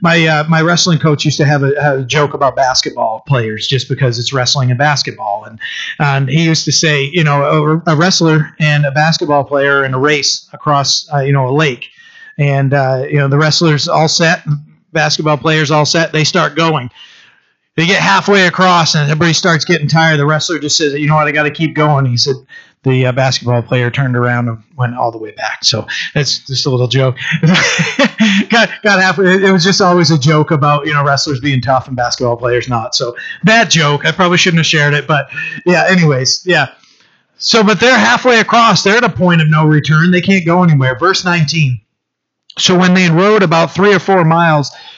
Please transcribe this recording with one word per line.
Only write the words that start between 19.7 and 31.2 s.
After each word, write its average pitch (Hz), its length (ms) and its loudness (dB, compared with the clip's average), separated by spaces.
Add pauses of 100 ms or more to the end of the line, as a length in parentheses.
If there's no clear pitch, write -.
tired. 160 320 2
The 143 60 0
wrestler 156 340 -2
just 143 200 -4
says, 147 160 -2
"You 147 140 -2
know 156 60 2
what, 151 120 2
I 147 60 -2
gotta 147 180 0
keep 147 240 -4
going." 147 320 2
He 120 100 -2
said 131 200 -2 (480)
the, 131 200 2
uh, 127 80 0
basketball 123 480 -2
player 123 300 -2
turned 127 260 -2
around 123 320 -2
and 113 140 -8 (160)
went 123 180 -2
all 120 160 -2
the 113 60 -16
way 107 140 -12
back. - 300 -10
So 107 240 -2 (280)
that's 147 240 -2
just - 260 -8
a 151 60 -2
little 123 180 0
joke. 127 280 0 (260)
<laughs> 196 1040 0
Got, 226 220 0 (120)
got 202 200 2
halfway. 190 420 2
It 190 80 4
was 185 100 2
just 190 200 2
always 180 280 2
a 160 80 2
joke 151 340 2
about, 147 340 0
you 151 80 -4
know, 143 100 0
wrestlers 139 340 -2